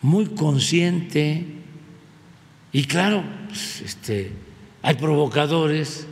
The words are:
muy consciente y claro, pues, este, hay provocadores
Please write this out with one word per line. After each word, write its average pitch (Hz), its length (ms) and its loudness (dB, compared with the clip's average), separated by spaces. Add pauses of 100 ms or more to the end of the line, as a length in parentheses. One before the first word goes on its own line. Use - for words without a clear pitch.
muy 185 240 4
consciente 160 1200 2 (1200)
y 139 140 2
claro, 185 400 0 (240)
pues, - 320 -10
este, 101 520 -6 (500)
hay 147 140 2
provocadores 147 1160 0